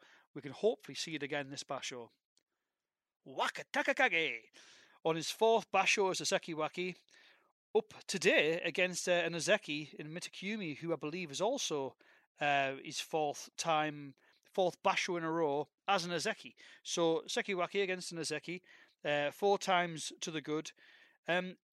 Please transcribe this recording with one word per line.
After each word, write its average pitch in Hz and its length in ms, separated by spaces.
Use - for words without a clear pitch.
We 143 100
can 139 100
hopefully 202 420
see 160 220
it 143 80
again 139 260
this 139 140
Basho. 123 460
Waka 147 480
Takakage 208 640
on 160 120
his 156 160
fourth 226 400
Basho 190 360
as 165 120
a 156 40
Sekiwaki, 170 680
up - 180
today 175 580
against, 180 440
uh, 180 40
an 170 200
Ozeki 156 600
in 156 200
Mitakeumi, 180 640
who 165 140
I 156 40
believe 151 360
is 139 80
also, 165 560
uh, 139 340
his - 160
fourth 151 580
time, 151 560
fourth - 400
Basho 180 340
in 165 60
a 160 80
row 151 340
as 190 160
an 175 80
Ozeki. 165 420
So 165 420
Sekiwaki 196 560
against 185 300
an 170 60
Ozeki, 156 420
uh, 147 280
four 202 260
times 175 640
to 180 100
the 156 100
good. 151 300
Um, 180 300